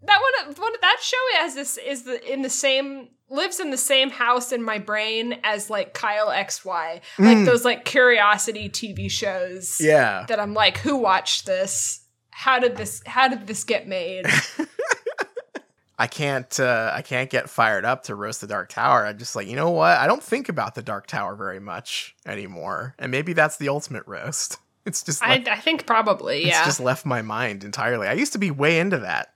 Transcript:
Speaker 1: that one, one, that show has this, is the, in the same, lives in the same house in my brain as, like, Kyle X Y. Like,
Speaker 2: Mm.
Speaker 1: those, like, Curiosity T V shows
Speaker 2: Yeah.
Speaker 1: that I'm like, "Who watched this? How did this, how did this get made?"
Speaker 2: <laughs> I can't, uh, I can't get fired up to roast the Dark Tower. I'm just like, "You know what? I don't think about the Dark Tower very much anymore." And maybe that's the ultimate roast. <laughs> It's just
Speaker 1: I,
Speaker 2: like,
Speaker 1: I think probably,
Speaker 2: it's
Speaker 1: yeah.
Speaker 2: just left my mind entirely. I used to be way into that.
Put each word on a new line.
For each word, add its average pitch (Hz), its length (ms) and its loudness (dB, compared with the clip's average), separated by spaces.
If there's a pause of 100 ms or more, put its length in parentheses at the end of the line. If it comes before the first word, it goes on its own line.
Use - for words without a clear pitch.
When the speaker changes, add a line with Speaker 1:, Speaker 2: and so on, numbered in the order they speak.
Speaker 1:
that 415 180 4 (240)
one, 285 100 -14
one, 453 260 -4
that 392 200 4
show - 160 -2 (240)
has 302 140 -2
this, 277 220 -6
is 269 260 -8
the, 247 300 -8
in 269 80 -4
the 262 80 -4
same, 269 600 -2 (200)
lives 359 300 -2
in 339 100 -6
the 262 80 -4
same 269 320 2
house 247 440 0
in 233 100 -2
my 220 160 -4
brain 220 640 -4
as, 208 260 -2
like, 196 240 -4
Kyle 208 380 0
X - 320 -4
Y. 170 380 -6 (180)
Like, 220 180 10
Speaker 2:
Mm. 208 80 6
Speaker 1:
those, 240 200 4
like, 240 180 0
Curiosity 214 880 4
T - 240 -8
V 98 160 -6
shows 92 720 -4
Speaker 2:
Yeah. 127 480 6
Speaker 1:
that 220 100 0
I'm 208 140 -4
like, 214 240 4
"Who 285 180 0
watched 196 500 2
this? - 600 -4 (260)
How 262 280 2
did 247 180 2
this, 208 280 -8
how 262 220 4
did 226 180 -2
this 202 200 -8
get 220 240 -2
made?" 185 420 -6
Speaker 2:
<laughs> - 60 6 (1600)
I 113 60 2
can't, 139 540 -4
uh, 117 340 2
I - 80 -4
can't 127 260 -4
get - 220 -2
fired 107 340 2
up 127 200 0
to - 100 -8
roast 101 280 -8
the 101 60 -12
Dark 98 220 -6
Tower. 123 380 2
I'm 104 100 -8
just 123 180 -10
like, 104 120 -6
"You 117 80 -8
know 156 160 0
what? 165 260 4
I 127 80 2
don't 233 160 2
think 262 260 -4
about 120 280 -4
the 110 80 -10
Dark 104 240 -10
Tower 101 280 -6
very 95 240 -8
much - 640 -10
anymore." 95 760 -8
And 127 120 -6
maybe 151 220 -4
that's 156 240 2
the 139 120 -4
ultimate 139 360 -6
roast. - 560 -8
<laughs> - 60 -20 (180)
It's - 180 -6
just 151 180 -4
Speaker 1:
I, 233 100 2
Speaker 2:
like, 254 180 0
Speaker 1:
I 214 80 0
think 311 280 -2
probably, 220 580 2
Speaker 2:
it's 175 40 2
Speaker 1:
yeah. 165 160 4
Speaker 2:
just 143 160 2
left 127 260 0
my 123 160 0
mind 107 440 -2
entirely. 107 420 -2
I 107 60 2
used 254 180 0
to 220 80 -6
be 190 120 0
way 147 280 4
into 180 200 0
that. 87 360 -4